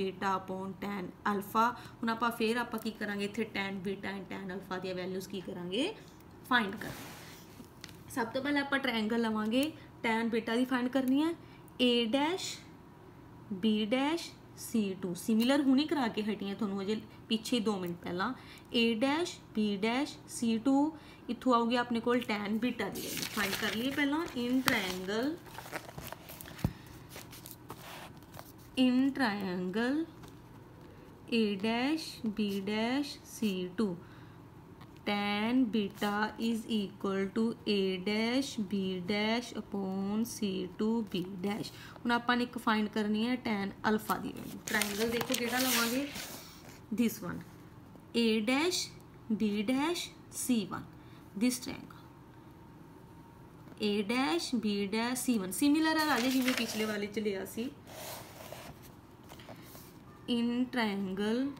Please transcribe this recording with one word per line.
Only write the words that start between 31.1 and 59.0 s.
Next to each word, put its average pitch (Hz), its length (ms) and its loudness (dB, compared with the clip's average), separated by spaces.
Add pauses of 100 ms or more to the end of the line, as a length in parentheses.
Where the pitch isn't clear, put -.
A 214 240 4
dash, 233 720 0
B 196 340 0
dash, 233 600 0
ਸੀ 185 520 -2
ਟੂ, 190 200 2 (1120)
tan 208 560 2
beta 208 640 0 (200)
is 233 80 2
equal 196 680 0 (140)
to 226 120 4
A 190 480 2
dash, 226 640 0
B 190 360 0 (100)
dash 214 520 0
upon 196 600 0
ਸੀ 185 540 -2
ਟੂ, 220 280 2 (100)
B 175 60 2
dash। 190 500 -4
ਹੁਣ - 400 -4
ਆਪਾਂ 240 260 4
ਨੇ 247 60 2
ਇੱਕ 247 140 -4
ਫਾਈਂਡ 214 320 2
ਕਰਨੀ 214 380 2
ਹੈ 247 60 2
tan 208 380 0 (220)
alpha - 280 0
ਦੀ - 80 -6
ਵੈਲਿਊ। - 360 -10
ਟ੍ਰਾਇੰਗਲ 208 440 2
ਦੇਖੋ 233 240 0
ਕਿਹੜਾ 247 260 0
ਲਵਾਂਗੇ? 254 480 2 (920)
This 208 280 2
one, 170 100 -8 (800)
A 226 280 6
dash, 294 460 2 (520)
B 208 200 2 (100)
dash, 311 360 0 (220)
ਸੀ 226 340 2
ਵਨ, - 180 -6 (560)
this 247 140 4
triangle। - 460 -10 (1800)
A 208 280 4
dash, 269 500 2
B 202 280 0
dash, 233 260 0
ਸੀ 247 220 2
ਵਨ। 185 140 -2
ਸਿਮਿਲਰ 311 460 6
ਹੈ 311 80 2
ਰਾਜੇ 262 240 4
ਜਿਵੇਂ 254 240 4
ਪਿਛਲੇ 220 320 0
ਵਾਲੇ 208 220 -2
ਚ 214 120 -4
ਲਿਆ 196 260 0
ਸੀ। 226 240 -4 (2500)